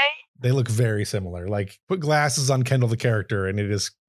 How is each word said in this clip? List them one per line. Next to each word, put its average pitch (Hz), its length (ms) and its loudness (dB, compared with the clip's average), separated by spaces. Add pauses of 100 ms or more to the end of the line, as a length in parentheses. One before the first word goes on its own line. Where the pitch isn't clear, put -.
(400)
They 123 140 2
look 135 160 0
very 110 340 0
similar. 90 460 -6
Like, 104 280 -4 (120)
put 190 100 -2
glasses 147 500 0
on 131 140 4
Kendall 123 240 2
the 113 80 0
character 107 520 0
and 98 120 -2
it 104 100 -2
is, 101 220 -2 (180)